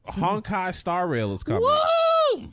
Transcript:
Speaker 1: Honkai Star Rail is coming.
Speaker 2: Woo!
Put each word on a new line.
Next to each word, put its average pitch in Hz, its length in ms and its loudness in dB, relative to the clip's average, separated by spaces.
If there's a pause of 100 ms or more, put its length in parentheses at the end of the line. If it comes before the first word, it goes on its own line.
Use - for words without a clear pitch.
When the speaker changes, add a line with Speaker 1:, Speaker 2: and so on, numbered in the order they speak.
Speaker 1:
Honkai 185 680 -2
Star 180 340 -2
Rail 110 260 -2
is 92 100 -6
coming. - 200 -2
Speaker 2:
Woo! 640 880 2